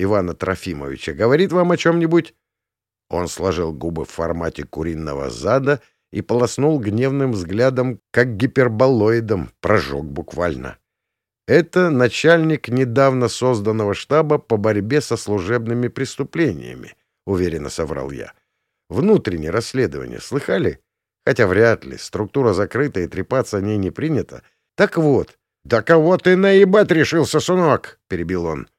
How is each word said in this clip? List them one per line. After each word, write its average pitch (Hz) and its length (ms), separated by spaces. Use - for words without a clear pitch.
Ивана 95 320
Трофимовича 78 800
говорит 135 380
вам 175 200
о 170 60
чем-нибудь?» 165 560
Он 85 200
сложил 82 440
губы 80 320
в - 60
формате 82 540
куриного 76 640
зада 123 500
и 101 100
полоснул 123 560
гневным 131 540
взглядом, 117 680
как 120 260
гиперболоидом, 113 1120
прожег 76 440
буквально. 71 760
«Это 170 440
начальник 156 800
недавно 127 600
созданного 110 640
штаба 151 440
по - 180
борьбе 107 440
со - 160
служебными 113 720
преступлениями», 117 1080
уверенно 87 420
соврал 71 420
я. 60 220
«Внутреннее 90 640
расследование, 73 680
слыхали? 143 600
Хотя 117 200
вряд 104 380
ли, 65 140
структура 107 540
закрыта 98 480
и 85 60
трепаться 104 520
о - 20
ней 104 160
не 95 140
принято. 131 520
Так 202 200
вот». 147 420
«Да 113 160
кого 165 380
ты 185 180
наебать 196 540
решил, 160 340
сосунок?» 156 720
перебил 85 360
он. 78 240